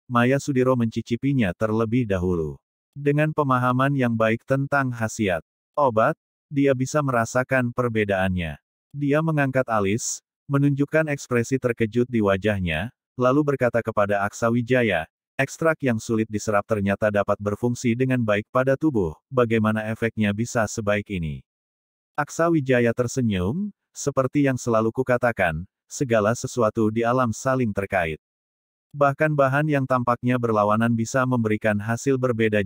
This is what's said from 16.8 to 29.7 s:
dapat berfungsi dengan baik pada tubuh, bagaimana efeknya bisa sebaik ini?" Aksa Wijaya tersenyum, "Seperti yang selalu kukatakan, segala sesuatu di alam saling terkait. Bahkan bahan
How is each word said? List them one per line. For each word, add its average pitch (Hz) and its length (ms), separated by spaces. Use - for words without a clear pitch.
dapat 101 240
berfungsi 113 560
dengan 127 320
baik 104 240
pada 131 240
tubuh, 107 400
bagaimana 110 560
efeknya 110 480
bisa 113 320
sebaik 104 480
ini?" 78 320
Aksa 165 320
Wijaya 127 400
tersenyum, 117 800
"Seperti 139 560
yang 127 80
selalu 113 320
kukatakan, 113 720
segala 113 480
sesuatu 110 560
di 113 160
alam 123 240
saling 131 400
terkait. 92 480
Bahkan 143 480
bahan 143 320